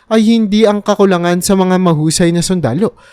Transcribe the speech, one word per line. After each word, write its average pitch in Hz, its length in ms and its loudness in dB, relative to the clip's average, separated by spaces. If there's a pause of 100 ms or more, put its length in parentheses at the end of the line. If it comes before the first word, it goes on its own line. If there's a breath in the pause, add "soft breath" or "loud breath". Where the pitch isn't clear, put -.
(120)
ay 220 160 2
hindi 220 400 2
ang 208 160 -2
kakulangan 180 560 0
sa 196 160 0
mga 185 240 0
mahusay 170 560 0
na 175 80 -2
sundalo, 170 560 -4 (140 soft breath)